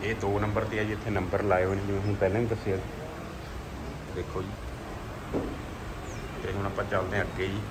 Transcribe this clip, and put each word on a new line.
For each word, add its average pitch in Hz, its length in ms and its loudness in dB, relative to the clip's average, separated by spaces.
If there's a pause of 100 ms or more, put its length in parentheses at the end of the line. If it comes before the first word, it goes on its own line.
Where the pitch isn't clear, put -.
ਇਹ 110 120 2
ਦੋ 101 240 2
ਨੰਬਰ 104 240 4
'ਤੇ 107 160 0
ਆ 107 40 4
ਜੀ, 104 80 0
ਇੱਥੇ 107 180 -2
ਨੰਬਰ 95 340 2
ਲਾਏ 92 220 6
ਹੋਏ 95 100 4
ਨੇ 95 100 0
ਜਿਵੇਂ 98 140 2
ਹੁਣ 101 160 2
ਪਹਿਲਾਂ 98 260 4
ਵੀ 120 60 4
ਦੱਸਿਆ। 104 300 0 (1400)
ਦੇਖੋ 90 260 -2
ਜੀ, 98 80 -2 (1900)
ਤੇ - 80 -2
ਹੁਣ 98 140 0
ਆਪਾਂ 98 180 0
ਚੱਲਦੇ 95 340 2
ਹਾਂ 95 80 4
ਅੱਗੇ 92 220 0
ਜੀ। 101 120 0 (120)